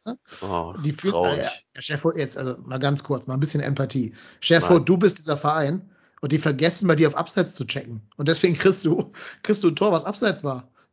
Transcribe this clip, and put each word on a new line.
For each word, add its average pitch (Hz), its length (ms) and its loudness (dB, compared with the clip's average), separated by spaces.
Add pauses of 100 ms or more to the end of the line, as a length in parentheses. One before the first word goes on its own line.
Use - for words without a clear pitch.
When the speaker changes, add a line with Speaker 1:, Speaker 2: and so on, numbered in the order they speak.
Speaker 1:
ne? 240 120 -8 (240)
Speaker 2:
Oh, 87 340 -6 (100)
Speaker 1:
Die 147 80 -2
fühlt, 185 220 -2
Speaker 2:
traurig. 170 260 2
Speaker 1:
äh, - 40 -4
ja, - 380 -12
Chefo, 151 340 -2
jetzt, 139 200 -6
also 127 220 -6
mal 127 200 -8
ganz 143 260 0
kurz, 139 240 -4
mal 127 60 -6
ein 135 60 -2
bisschen 143 200 0
Empathie. 135 540 -2 (260)
Chefo, 165 340 6
Speaker 2:
Nein. 165 100 6
Speaker 1:
du 185 140 4
bist 180 200 4
dieser 151 180 -4
Verein 156 540 -2 (300)
und 139 100 -4
die 147 80 2
vergessen 156 480 2
bei 165 80 6
dir 156 140 6
auf 143 80 -4
Abseits 175 380 -2
zu 131 100 -8
checken. 117 380 -8 (140)
Und 143 120 -2
deswegen 165 280 2
kriegst - 280 2
du, - 280 0 (300)
kriegst 202 220 0
du 170 40 4
ein 151 80 2
Tor, 208 140 2
was 160 140 0
Abseits 202 400 -2
war. 127 260 -8 (220)